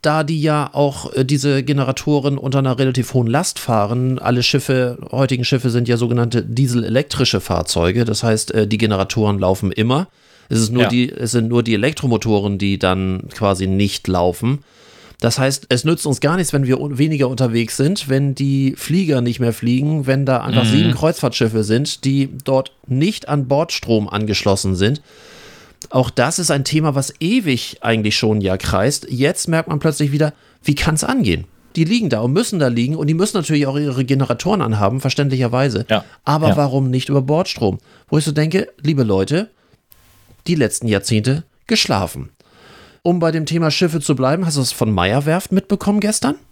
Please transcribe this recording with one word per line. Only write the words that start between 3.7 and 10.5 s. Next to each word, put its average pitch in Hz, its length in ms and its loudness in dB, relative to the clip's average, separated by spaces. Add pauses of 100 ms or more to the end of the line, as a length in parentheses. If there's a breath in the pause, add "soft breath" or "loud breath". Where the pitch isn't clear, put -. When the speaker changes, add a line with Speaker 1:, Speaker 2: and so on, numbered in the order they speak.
Speaker 1:
alle 123 240 0
Schiffe, 127 560 0 (140)
heutigen 127 340 0
Schiffe 127 240 0
sind 120 180 0
ja 120 100 2
sogenannte 120 460 0
dieselelektrische 120 960 0
Fahrzeuge, 90 640 0
das 110 180 -2
heißt, 110 320 0
äh, 107 120 2
die 107 120 0
Generatoren 104 580 0
laufen 95 340 0
immer. 127 360 0 (420 soft breath)
Es 113 100 2